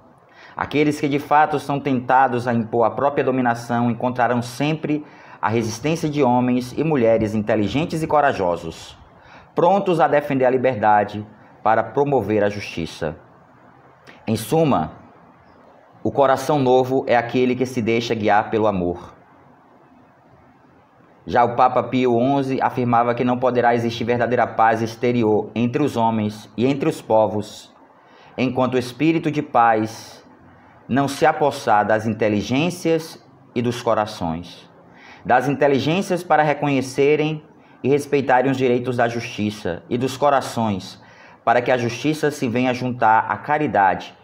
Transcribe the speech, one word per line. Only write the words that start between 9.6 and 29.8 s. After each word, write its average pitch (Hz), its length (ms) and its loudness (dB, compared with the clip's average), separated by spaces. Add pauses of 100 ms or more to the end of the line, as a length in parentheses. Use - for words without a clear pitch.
a 160 80 4
defender 143 380 0
a 123 60 4
liberdade 107 760 0 (380)
para 110 180 4
promover 113 640 0
a 104 40 2
justiça. 85 680 -8 (1080)
Em 110 100 0
suma, 113 560 0 (1080)
o 151 80 -2
coração 135 480 2
novo 131 480 2
é 120 80 2
aquele 123 400 0
que 127 120 -2
se 127 160 -4
deixa 117 320 0
guiar 104 360 2
pelo 110 160 0
amor. 87 480 -4 (2000)
Já 120 180 2
o 120 100 0
Papa 127 280 4
Pio 127 340 2
onze 135 440 0
afirmava 120 540 2
que 127 80 -2
não 123 160 0
poderá 120 360 2
existir 117 300 -2
verdadeira 120 420 2
paz 113 340 2
exterior 110 760 0
entre 120 280 0
os 131 120 -2
homens 113 640 -2
e 117 100 0
entre 139 220 0
os 156 140 -4
povos, 107 680 0 (640)
enquanto 123 380 0
o 127 40 2
espírito 160 520 0
de 147 120 -4
paz 113 800 0 (640)